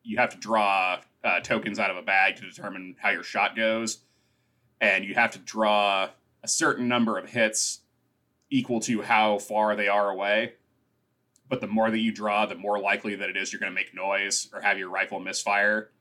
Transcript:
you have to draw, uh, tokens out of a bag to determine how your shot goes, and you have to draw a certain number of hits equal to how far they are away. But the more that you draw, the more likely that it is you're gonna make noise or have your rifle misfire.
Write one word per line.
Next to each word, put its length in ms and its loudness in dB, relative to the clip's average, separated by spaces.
you 160 -6
have 140 2
to 60 -18
draw, 600 2
uh, 160 2
tokens 400 -2
out 120 0
of 40 -6
a 60 -10
bag 360 2
to 40 -18
determine 580 -12
how 120 0
your 120 -2
shot 320 0
goes, 440 0
and 240 2
you 80 -8
have 180 4
to 80 -14
draw 720 2
a 40 -8
certain 420 0
number 280 2
of 120 -8
hits 520 0
equal 320 0
to 200 -2
how 380 4
far 380 0
they 100 0
are 240 2
away. 420 0
But 120 -4
the 60 -8
more 220 2
that 100 0
you 120 2
draw, 340 0
the 100 -10
more 240 -2
likely 360 -2
that 140 -6
it 80 -6
is 140 -4
you're 80 -10
gonna 120 -4
make 240 -6
noise 580 -2
or 80 -10
have 160 0
your 120 -6
rifle 300 -4
misfire. 680 0